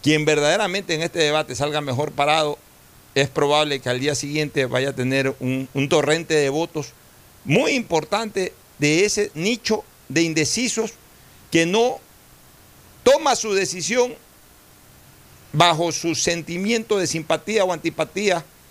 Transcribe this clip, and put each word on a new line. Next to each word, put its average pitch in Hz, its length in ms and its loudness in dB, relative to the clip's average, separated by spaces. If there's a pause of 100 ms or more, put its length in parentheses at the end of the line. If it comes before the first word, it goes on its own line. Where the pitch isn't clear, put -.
quien 151 240 2
verdaderamente 175 680 0
en 160 80 -4
este 170 160 -4
debate 151 380 0
salga 147 240 -2
mejor 143 320 -4
parado, 151 460 0 (580)
es 139 120 2
probable 147 520 2
que 123 100 -4
al 127 100 -2
día 143 140 0
siguiente 147 520 -2
vaya 127 240 -2
a 127 40 -10
tener 131 460 0
un, 131 340 -4
un 139 140 -2
torrente 156 460 2
de 147 140 2
votos 156 440 -4 (520)
muy 269 280 2
importante 202 840 -2 (240)
de 151 260 2
ese 208 300 -2
nicho 214 500 -2 (240)
de 143 140 0
indecisos 170 720 -2 (580)
que 165 160 4
no 233 320 0 (1040)
toma 277 340 4
su 214 160 -4
decisión 190 640 -2 (1400)
bajo 165 400 4
su 165 220 -4
sentimiento 185 840 -2
de 180 100 0
simpatía 165 580 0
o 185 80 0
antipatía 170 720 -2 (260)